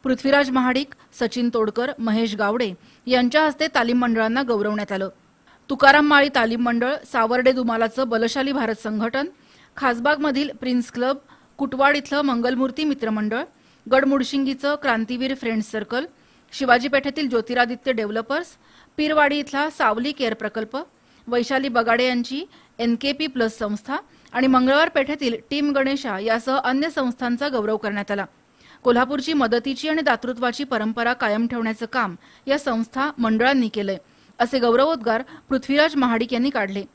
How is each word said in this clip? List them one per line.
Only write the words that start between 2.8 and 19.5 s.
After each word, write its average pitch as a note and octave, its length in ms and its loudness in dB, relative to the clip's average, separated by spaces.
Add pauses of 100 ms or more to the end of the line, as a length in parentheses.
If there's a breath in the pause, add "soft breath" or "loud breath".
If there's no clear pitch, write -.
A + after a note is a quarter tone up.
यांच्या B3+ 380 4
हस्ते D#4 300 0
तालीम A#3+ 240 2
मंडळांना A#3 440 0
गौरवण्यात G#3+ 500 -2
आलं. F#3+ 160 -4 (640 soft breath)
तुकाराम C#4+ 360 8
माळी C#4+ 280 6
तालीम A#3 280 2
मंडळ, A#3+ 320 0 (180)
सावर्डे B3 400 4
दुमालाचं A#3 560 0
बलशाली A#3 440 0
भारत A3+ 220 -2
संघटन, A3+ 520 -4 (500 soft breath)
खासबागमधील C#4 760 0 (100)
प्रिन्स B3 300 -2
क्लब, B3+ 260 -2 (420 soft breath)
कुटवाड C#4 380 2
इथलं C#4+ 260 -2
मंगलमूर्ती C4 640 -2
मित्रमंडळ, A3+ 580 -2 (500 soft breath)
गडमुडशिंगीचं C#4 800 0
क्रांतीवीर B3 600 -2
फ्रेंड्स A3+ 360 -4
सर्कल, A3+ 340 -6 (480 soft breath)
शिवाजी B3 360 4
पेठेतील C#4 400 0
ज्योतिरादित्य B3 640 0
डेव्हलपर्स, A3+ 540 -4 (500 soft breath)
पीरवाडी D4+ 420 2
इथला C#4+ 320 -4